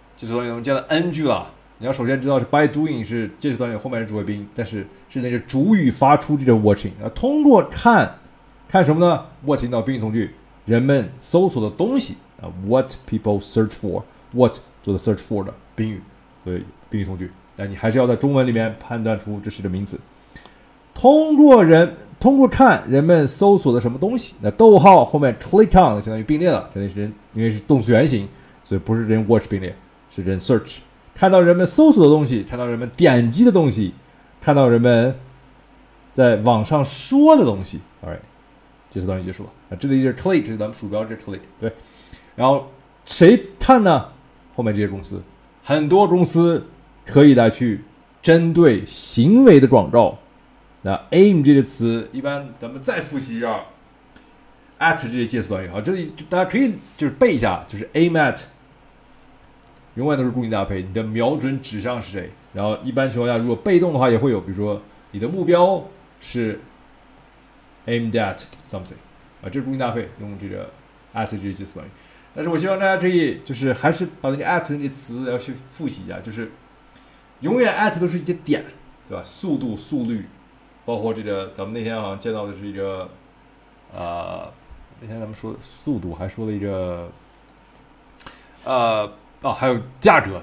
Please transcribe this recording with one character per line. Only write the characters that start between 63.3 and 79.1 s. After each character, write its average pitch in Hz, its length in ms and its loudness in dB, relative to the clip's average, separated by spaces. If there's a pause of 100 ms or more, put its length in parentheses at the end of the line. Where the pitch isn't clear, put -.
下， 117 60 0
如 117 100 -4
果 120 80 -2
被 180 240 2
动 175 140 0
的 135 60 -2
话， 127 100 2
也 117 80 2
会 127 140 0
有， 104 100 -2
比 90 100 -10
如 92 60 -10
说 104 240 -6 (300)
你 101 100 -14
的 117 80 -6
目 180 160 -6
标 175 400 2 (340)
是 113 400 -8 (1300)
aimed 117 260 -4
at 104 260 -4 (280)
something， 92 300 -16 (460)
啊， - 20 -14
这 92 80 -12
是 135 80 -6
固 135 120 -8
定 131 60 -6
搭 123 120 -4
配， 113 180 -8 (100)
用 101 220 -14
这 98 80 -12
个 98 220 -14 (440)
at 110 120 -6
这 110 100 -10
些 98 160 -10
介 92 100 -14
词 95 120 -18
短 82 120 -18
语。 - 40 -20 (440)
但 - 80 -10
是 160 60 -6
我 165 80 -2
希 175 120 -4
望 190 100 -2
大 196 80 -2
家 190 100 0
可 180 100 -2
以 170 380 -2
就 131 100 -12
是 131 200 -4
还 151 180 -2
是 170 160 -6 (140)
把 135 80 -4
那 135 60 -4
个 147 100 -8
at 165 280 -4
那 147 40 -8
个 139 100 -8
词 123 420 -12
要 123 60 -4
去 123 160 -10 (180)
复 156 160 -10
习 95 200 -12
一 - 20 -16
下， 90 120 -14
就 107 120 -14
是 110 180 -12 (880)
永 214 200 -2
远 220 140 0
at 196 260 -4
都 175 80 0
是 170 100 -6
一 156 40 -12
个 180 100 -6
点， - 320 -6 (460)